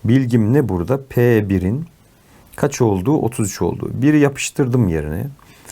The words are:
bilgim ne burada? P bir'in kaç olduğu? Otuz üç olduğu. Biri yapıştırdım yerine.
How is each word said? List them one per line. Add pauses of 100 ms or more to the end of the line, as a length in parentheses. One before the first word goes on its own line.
bilgim
ne
burada?
P
bir'in (720)
kaç
olduğu?
Otuz
üç
olduğu.
Biri
yapıştırdım
yerine. (460)